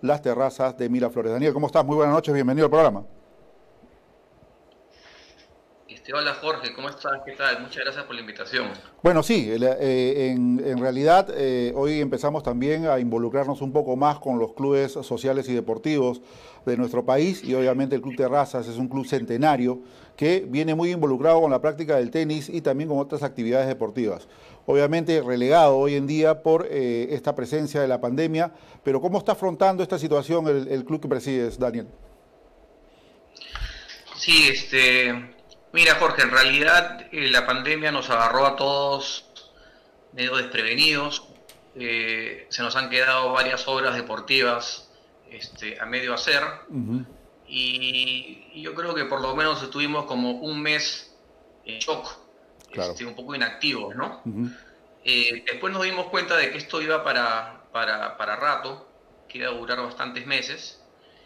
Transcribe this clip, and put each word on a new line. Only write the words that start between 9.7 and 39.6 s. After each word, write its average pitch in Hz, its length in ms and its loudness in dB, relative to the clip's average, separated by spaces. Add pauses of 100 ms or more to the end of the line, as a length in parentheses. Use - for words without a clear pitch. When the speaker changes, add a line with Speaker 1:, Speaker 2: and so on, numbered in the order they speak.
Speaker 1:
en, 123 340 2
en 131 160 -2
realidad, 143 560 4
eh, 127 400 0
hoy 147 260 0
empezamos 139 420 -2
también 139 420 0
a 139 140 4
involucrarnos 123 600 -2
un 135 120 -6
poco 143 220 2
más 143 240 2
con 127 180 -2
los 113 160 -2
clubes 139 380 2
sociales 131 580 -2
y 123 60 0
deportivos 123 640 0 (420)
de 123 140 0
nuestro 120 280 0
país 165 380 2
y 127 120 -2
obviamente 131 400 2
el 123 60 0
Club 127 140 -8
Terrazas 131 520 0
es 117 100 -10
un 127 100 -2
club 131 200 -6
centenario 127 720 0 (360)
que 180 300 2
viene 156 300 -2
muy 170 160 0
involucrado 156 480 4
con 160 100 4
la 127 120 2
práctica 151 340 0
del 120 160 2
tenis 156 380 -2
y 170 100 -4
también 151 300 -2
con 143 100 0
otras 143 240 -4
actividades 127 440 0
deportivas. 110 600 -4 (380)
Obviamente 147 560 2
relegado 135 560 6
hoy 143 180 2
en 143 100 0
día 156 380 2
por, 160 260 4
eh, 123 420 0
esta 143 220 -2
presencia 147 480 -2
de 139 60 2
la 123 140 0
pandemia, 160 500 -2 (320)
pero 135 160 2
¿cómo 180 180 0
está 208 140 0
afrontando 190 500 2
esta 180 160 -2
situación 156 500 0
el, 139 200 2
el 135 160 -2
club 151 180 -4
que 156 60 -8
presides, 131 500 -2
Daniel? 117 300 -2 (2250)
Speaker 2:
Sí, 160 320 6
este, 127 840 2 (380)
mira 165 240 6
Jorge, 151 280 2
en 123 80 2
realidad, 143 840 4
eh, 143 180 0
la 123 160 4
pandemia 147 460 0
nos 127 160 -4
agarró 117 360 4
a 139 120 4
todos 139 760 0 (800)